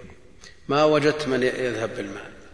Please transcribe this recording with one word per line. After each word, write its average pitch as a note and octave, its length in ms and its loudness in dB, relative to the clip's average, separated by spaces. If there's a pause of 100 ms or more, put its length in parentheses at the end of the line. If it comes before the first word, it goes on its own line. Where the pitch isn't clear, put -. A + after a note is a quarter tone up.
(680)
ما C#3+ 160 2
وجدت D3+ 440 4
من B2+ 160 2
يذهب B2 540 0
بالمال، G2 340 -10 (220)